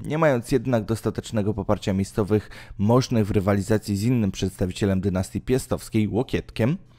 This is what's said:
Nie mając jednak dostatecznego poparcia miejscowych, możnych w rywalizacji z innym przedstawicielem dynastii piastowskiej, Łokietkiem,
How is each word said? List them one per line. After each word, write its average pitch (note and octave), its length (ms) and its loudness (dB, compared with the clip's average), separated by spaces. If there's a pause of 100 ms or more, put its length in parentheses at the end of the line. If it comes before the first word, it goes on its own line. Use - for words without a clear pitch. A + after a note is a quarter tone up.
Nie D3+ 120 -4
mając C#3 340 2
jednak A#2+ 340 2
dostatecznego G#2+ 680 -2
poparcia G2 400 -2
miejscowych, G2 560 0 (280)
możnych A2+ 500 2
w G#2+ 40 -4
rywalizacji G2+ 640 2
z G2 60 -2
innym A2+ 280 2
przedstawicielem F#2+ 720 -2
dynastii F#2+ 400 -2
piastowskiej, A2+ 640 0
Łokietkiem, A2 720 -2 (220)